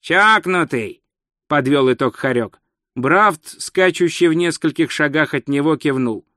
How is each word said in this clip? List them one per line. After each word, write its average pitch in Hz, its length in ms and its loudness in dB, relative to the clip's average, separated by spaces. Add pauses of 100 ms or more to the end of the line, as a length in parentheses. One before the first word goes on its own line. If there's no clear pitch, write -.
«Чокнутый!» 180 960 0 (460)
подвел 139 440 2
итог 123 240 -2
Хорек. 120 460 -4 (340)
Брафт, 160 640 0
скачущий 180 680 0
в 160 60 2
нескольких 165 580 -2
шагах 147 420 -2
от 139 160 -6
него, 143 280 0
кивнул. 127 480 -4 (120)